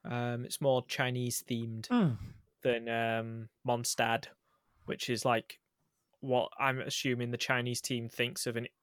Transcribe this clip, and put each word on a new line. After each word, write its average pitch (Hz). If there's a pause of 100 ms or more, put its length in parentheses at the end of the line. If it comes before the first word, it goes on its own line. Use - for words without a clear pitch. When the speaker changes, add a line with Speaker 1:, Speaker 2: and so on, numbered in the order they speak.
Speaker 1:
Um, 120
it's -
more 131
Chinese 123
themed 117
Speaker 2:
Hmm. 196 (480)
Speaker 1:
than, 117
um, 113 (160)
Mondstadt, 120 (580)
which -
is, 113
like, 117 (600)
what 127
I'm 131
assuming 123
the 120
Chinese 123
team 117
thinks -
of 117
an 120 (140)